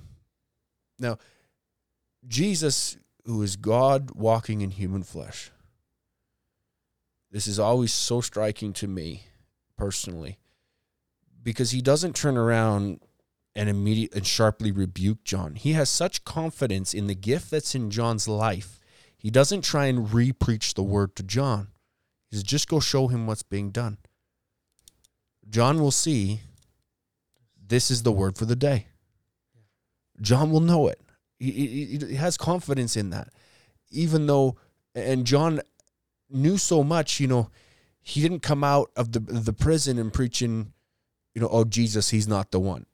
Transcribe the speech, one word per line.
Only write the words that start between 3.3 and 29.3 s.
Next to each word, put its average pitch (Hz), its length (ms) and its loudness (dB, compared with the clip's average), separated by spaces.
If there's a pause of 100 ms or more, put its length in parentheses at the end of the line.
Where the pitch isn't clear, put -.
is 98 140 -4
God 127 580 2
walking 110 460 0
in 98 100 -4
human 95 320 -4
flesh, - 480 -14 (1800)
this 104 140 -4
is 104 120 -4
always 113 340 2
so - 280 -2
striking 107 540 -4
to - 140 -8
me 85 360 -8 (520)
personally, 95 600 -8 (1040)
because 117 300 -4
he 127 80 -2
doesn't 147 340 2
turn 139 220 0
around 110 640 2 (560)
and 104 120 0
immediate-, 104 460 0
and 98 100 -4
sharply 110 460 2
rebuke 95 540 -2
John. 87 320 -6
He 139 160 0
has 156 160 2
such - 360 -2
confidence 127 720 -4
in 101 140 -2
the 98 80 -2
gift 110 340 -2
that's 151 240 -2
in 117 160 -4
John's 113 380 0
life. 104 520 -2 (360)
He 107 140 -6
doesn't 143 320 4
try 143 240 0
and 120 260 0
re-preach 120 600 2
the 95 100 -2
word 98 320 0
to 98 80 -10
John. 107 440 -2 (600)
He 107 80 -8
says, 101 80 -4
"Just 147 240 -2
go 160 100 2
show 131 300 2
him 117 180 -2
what's 110 160 -4
being 101 280 -4
done." 113 280 -4 (1500)
John 120 320 2
will 147 100 4
see 110 520 0 (1160)
this 117 300 0
is 120 120 0
the 120 100 2
word 95 260 0
for 113 60 -2
the 117 120 0
day. 131 300 0 (1300)